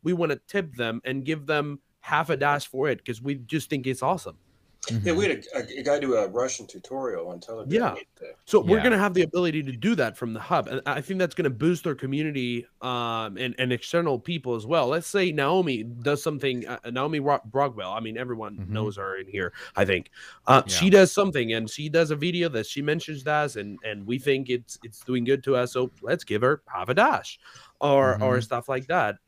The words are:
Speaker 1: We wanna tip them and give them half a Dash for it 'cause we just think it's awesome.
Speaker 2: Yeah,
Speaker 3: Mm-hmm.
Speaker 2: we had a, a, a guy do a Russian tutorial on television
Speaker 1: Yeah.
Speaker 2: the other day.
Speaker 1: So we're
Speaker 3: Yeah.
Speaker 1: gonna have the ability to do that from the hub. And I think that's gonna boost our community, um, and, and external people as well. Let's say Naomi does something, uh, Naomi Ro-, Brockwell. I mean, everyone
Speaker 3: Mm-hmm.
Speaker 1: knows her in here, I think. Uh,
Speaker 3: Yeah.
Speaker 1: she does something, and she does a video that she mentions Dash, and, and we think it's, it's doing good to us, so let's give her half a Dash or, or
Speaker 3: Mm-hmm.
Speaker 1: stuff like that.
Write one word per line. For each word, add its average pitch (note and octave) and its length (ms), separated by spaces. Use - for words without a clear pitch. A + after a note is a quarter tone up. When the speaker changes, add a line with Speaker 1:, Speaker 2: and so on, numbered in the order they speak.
Speaker 1:
We F3 100
wanna E3 240
tip E3+ 260
them A#2 300
and C3 200
give D3+ 220
them D3 340
half D3+ 280
a D#3+ 80
Dash C#3+ 300
for C3+ 240
it A2 120
'cause A#2 200
we C#3 140
just C3 340
think C3 160
it's C3 160
awesome. C#3 340
Speaker 2:
Yeah, A#2 60
Speaker 3:
Mm-hmm. D#3+ 200
Speaker 2:
we G3+ 120
had - 260
a, C#3 40
a, B2 200
a C3+ 60
guy C#3+ 160
do C3 160
a G#2 100
Russian G#2+ 400
tutorial G2+ 640
on F2 100
television A2+ 340
Speaker 1:
Yeah. G#3+ 180
Speaker 2:
the - 20
other - 80
day. - 140
Speaker 1:
So G#3+ 120
we're F#3+ 200
Speaker 3:
Yeah. - 40
Speaker 1:
gonna A3+ 160
have G3 160
the F3+ 80
ability D#3+ 400
to C3+ 80
do C3 240
that B2 240
from A#2 140
the A2 80
hub. D3 260
And C3+ 200
I C#3 140
think F#3 200
that's F3 160
gonna D#3+ 140
boost D#3 360
our D#3 80
community, C3 720
um, A#2 560
and, B2 240
and B2+ 120
external D3 460
people C3 380
as G#2+ 100
well. C#3+ 220
Let's D#3+ 180
say F#3 240
Naomi D3 540
does A#2+ 360
something, C3+ 460
uh, A#2 140
Naomi C#3+ 300
Ro-, C#3 240
Brockwell. A2 480
I A2 80
mean, A2+ 180
everyone A2 380
Speaker 3:
Mm-hmm. G2 160
Speaker 1:
knows G#2+ 240
her F#2+ 220
in F#2+ 100
here, F#2+ 240
I G2+ 80
think. F#2+ 260
Uh, C3 180
Speaker 3:
Yeah. F#2+ 80
Speaker 1:
she F3+ 160
does F#3+ 220
something, D3 400
and A2+ 180
she D3+ 180
does D#3 220
a D#3 60
video E3+ 320
that A#2 180
she - 160
mentions D3+ 400
Dash, D3+ 320
and, G#2 300
and G#2 200
we A#2+ 140
think C3+ 320
it's, B2 320
it's A2+ 220
doing B2+ 180
good C3 220
to C3+ 100
us, B2 200
so B2+ 180
let's D3 220
give G#2+ 180
her C#3+ 240
half F#2 220
a C3 60
Dash A#3+ 440
or, C#3 340
or B2+ 200
Speaker 3:
Mm-hmm. B2+ 60
Speaker 1:
stuff A#2+ 280
like C3 200
that. B2+ 400